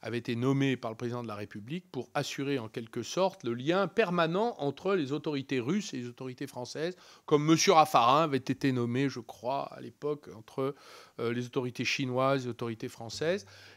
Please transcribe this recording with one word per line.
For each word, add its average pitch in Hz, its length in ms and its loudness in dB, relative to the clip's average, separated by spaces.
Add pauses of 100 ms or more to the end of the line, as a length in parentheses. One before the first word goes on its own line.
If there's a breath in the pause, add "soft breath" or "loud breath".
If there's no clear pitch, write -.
avait 113 160 -6
été 120 180 -4
nommé 135 420 2
par 117 120 -6
le 113 80 -10
président 123 240 -8
de 117 60 -10
la 107 80 -10
République 107 560 -12
pour 123 240 -10
assurer 139 420 -4
en 110 120 -8
quelque 120 340 -8
sorte 185 400 -2
le 120 100 -4
lien 165 340 0
permanent 175 720 0
entre 143 380 -2
les 139 160 -2
autorités 143 480 -4
russes 170 340 -4
et 135 40 -8
les 123 100 -8
autorités 127 400 -10
françaises, 143 480 -8 (320 loud breath)
comme 147 180 6
monsieur 160 280 6
Raffarin 151 500 8
avait 139 140 2
été 135 340 0
nommé, 123 380 0
je 123 100 -10
crois, 131 540 -6
à - 60 -16
l'époque, 147 560 -6
entre, 135 400 -6 (440 loud breath)
euh, 117 140 -2
les 123 120 -4
autorités 123 400 -4
chinoises 131 580 0
et - 20 -8
les 123 40 -6
autorités 117 400 -8
françaises. 151 560 -4 (320 loud breath)